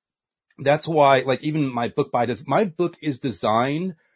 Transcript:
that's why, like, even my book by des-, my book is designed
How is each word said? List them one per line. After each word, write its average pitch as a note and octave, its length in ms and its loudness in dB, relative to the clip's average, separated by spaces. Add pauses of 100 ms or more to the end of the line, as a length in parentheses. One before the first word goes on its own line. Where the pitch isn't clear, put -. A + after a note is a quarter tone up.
(580)
that's D3 300 0
why, C#3 320 6
like, C3 240 -2
even D3+ 280 -2
my A#2+ 160 -2
book C3+ 220 -4
by A#2+ 160 0
des-, A#2 220 -6
my E3 160 2
book F3 360 -4
is D3 200 -6
designed C#3 760 -2 (220)